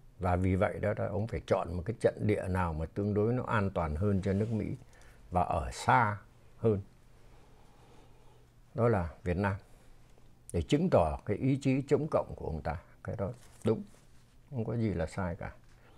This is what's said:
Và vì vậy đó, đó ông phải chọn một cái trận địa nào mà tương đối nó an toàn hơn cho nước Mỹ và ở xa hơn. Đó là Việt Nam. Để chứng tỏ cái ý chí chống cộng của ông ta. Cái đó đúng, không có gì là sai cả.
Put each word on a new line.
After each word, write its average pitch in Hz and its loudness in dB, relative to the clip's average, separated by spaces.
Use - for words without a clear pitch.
Và 90 2
vì 92 4
vậy 101 2
đó, 104 0
đó 104 -2
ông 98 -2
phải 98 -6
chọn 92 0
một 87 -4
cái 110 -4
trận - 2
địa 104 2
nào 90 0
mà 80 -4
tương 101 -2
đối 104 2
nó 123 -2
an 98 0
toàn 80 -2
hơn 98 2
cho 95 0
nước 107 0
Mỹ 104 -2
và 90 2
ở 78 -2
xa 117 2
hơn. 107 2
Đó 117 4
là 90 2
Việt 87 0
Nam. 98 0
Để 85 0
chứng 156 2
tỏ 85 4
cái 104 -2
ý 135 0
chí 135 0
chống 143 0
cộng - -2
của - -10
ông 78 -4
ta. 78 -6
Cái 101 -6
đó 98 -4
đúng, 110 0
không 120 -4
có 117 -4
gì 110 0
là 82 -2
sai 90 -6
cả. - -12